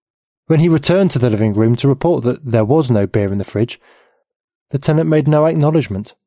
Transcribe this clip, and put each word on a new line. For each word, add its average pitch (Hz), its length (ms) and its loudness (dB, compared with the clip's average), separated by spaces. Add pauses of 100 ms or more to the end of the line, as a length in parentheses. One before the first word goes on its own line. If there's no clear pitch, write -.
(460)
When 156 140 2
he 170 80 4
returned 175 420 2
to - 80 -4
the 123 100 2
living 107 240 0
room 113 240 2
to 139 120 0
report 139 360 0
that 123 200 -4
there 113 200 0
was 135 260 0
no 104 160 0
beer 101 260 -2
in 101 60 -4
the 95 60 -6
fridge, - 360 -4 (920)
the 143 80 -4
tenant 160 300 -2
made 156 200 0
no 151 180 2
acknowledgement 151 680 -2 (120)